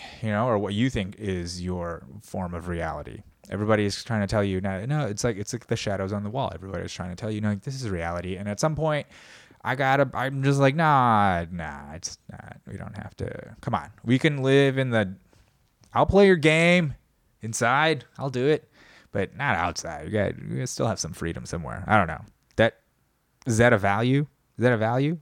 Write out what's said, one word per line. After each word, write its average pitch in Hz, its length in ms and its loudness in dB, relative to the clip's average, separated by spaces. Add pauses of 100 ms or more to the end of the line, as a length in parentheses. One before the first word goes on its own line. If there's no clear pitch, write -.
(220)
you 110 60 -4
know, 107 180 0
or 117 100 2
what 101 160 -2
you 113 160 0
think 104 300 -4
is 90 420 -4
your 87 460 -6 (160)
form 90 320 -6
of 85 140 -8
reality? 80 540 -6 (280)
Everybody's 104 540 0
trying 110 160 -2
to 98 80 -2
tell 104 160 0
you, 95 160 -2
no, 95 260 -6
no, 147 220 -2
it's 104 160 -6
like, 117 120 0
it's 101 160 -8
like 120 140 -10
the - 80 -2
shadows 98 380 -4
on 104 100 -4
the 104 80 -6
wall. 127 240 -4
Everybody's 90 380 -8
trying 90 180 -8
to 87 60 -10
tell 110 120 -8
you, 107 120 -4
"No, 107 160 0
this 131 180 -10
is 127 160 -6
reality." 87 460 -4
And 101 120 -8
at 104 120 -6
some 156 160 0
point, 151 320 -2 (560)
I 127 100 -2
gotta, 135 400 2
I'm 135 300 -2
just 139 160 4
like, 139 160 6
"Nah, 117 720 4
nah, 76 440 -10
it's - 240 -12 (120)
not, - 280 -18 (120)
we - 60 -10
don't - 200 -12
have - 200 -14
to, - 460 -10
come 120 120 -2
on." 143 160 -4 (140)
We 117 120 6
can 143 280 0
live 135 340 6
in 131 120 0
the, 107 220 2 (800)
I'll 135 140 4
play 196 220 8
your 190 80 8
game 160 580 4 (460)
inside. 127 640 2 (120)
I'll 139 140 -6
do 123 160 0
it, 151 240 0 (400)
but 95 260 -4
not 127 200 0
outside. 82 480 -4
We 92 80 -6
got, 101 220 0 (140)
we 127 180 -4
still 127 200 -2
have 107 140 -2
some 80 140 -6
freedom 82 320 -6
somewhere. 78 420 -8
I 107 100 6
don't 92 80 4
know. 80 160 -8 (1200)
Is 113 120 2
that 120 140 8
a 110 60 6
value? 120 480 2 (320)
Is 107 40 0
that 123 100 6
a 117 40 4
value? 131 460 0